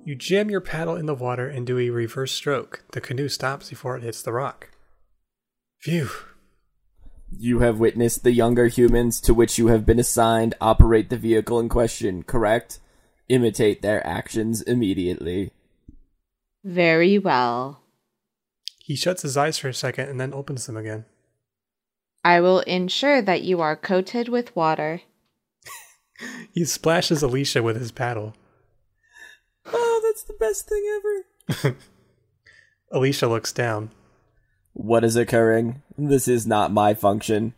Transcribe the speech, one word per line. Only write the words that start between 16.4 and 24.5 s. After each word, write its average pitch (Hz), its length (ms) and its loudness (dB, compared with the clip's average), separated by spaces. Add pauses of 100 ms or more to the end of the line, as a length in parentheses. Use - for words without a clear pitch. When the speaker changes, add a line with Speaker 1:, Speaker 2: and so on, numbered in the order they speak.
Speaker 3:
Very 175 540 4
well. 127 640 -2 (960)
Speaker 1:
He 139 180 -8
shuts 180 260 -4
his 139 140 -6
eyes 151 220 0
for 139 100 -6
a 123 60 -8
second 131 340 -6
and 131 120 -10
then 135 140 -6
opens 139 320 -10
them 110 100 -10
again. 110 280 -10 (1200)
Speaker 3:
I 175 160 6
will 180 200 4
ensure 185 640 0
that 185 200 0
you 180 180 -2
are 156 160 -2
coated 202 520 -4
with 240 280 -6